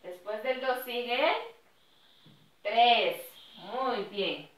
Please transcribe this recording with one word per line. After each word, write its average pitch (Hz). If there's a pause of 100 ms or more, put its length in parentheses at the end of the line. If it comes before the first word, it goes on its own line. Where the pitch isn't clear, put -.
Después 202
del 254
dos 254
sigue 240
el 311 (1300)
tres. 226 (340)
Muy 226
bien. 180